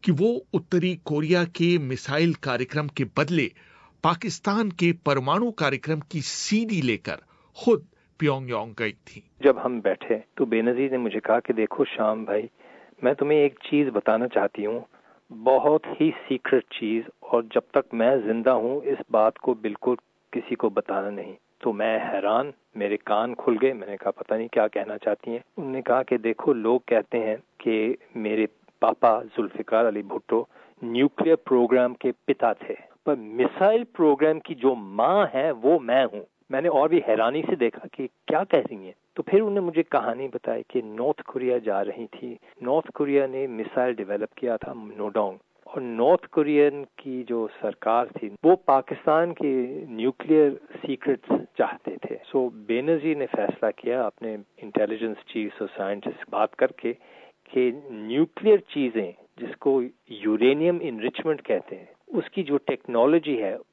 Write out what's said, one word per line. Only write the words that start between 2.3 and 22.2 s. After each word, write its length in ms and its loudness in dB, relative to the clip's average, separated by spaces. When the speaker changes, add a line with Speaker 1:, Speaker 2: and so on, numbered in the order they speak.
Speaker 1:
कार्यक्रम 540 -4
के 160 -4
बदले 480 0
पाकिस्तान 680 -2
के 200 2
परमाणु 600 0
कार्यक्रम 480 -4
की 220 -8
सीडी 600 -2
लेकर 360 -2
खुद 240 2
प्योंगयांग 600 -2
गई 120 -2
थी। 380 -20
Speaker 2:
जब 140 8
हम 240 -4
बैठे 340 0
तो 300 -4
बेनजीर 460 0
ने 60 -2
मुझे 220 -4
कहा 200 2
कि 140 -4
"देखो 320 0
श्याम 400 -2
भाई, 240 -4
मैं 120 2
तुम्हें 240 2
एक 140 4
चीज 340 0
बताना 400 0
चाहती 360 -2
हूँ, 220 -4
बहुत 540 4
ही 260 0
secret 520 0
चीज, 400 -4
और 220 0
जब 160 0
तक 220 0
मैं 340 2
जिंदा 240 2
हूँ 320 0
इस 140 -2
बात 260 4
को 160 -2
बिल्कुल 420 -2
किसी 220 -4
को 140 0
बताना 400 -2
नहीं।" 240 -10
तो 120 -2
मैं 400 -2
हैरान, 400 0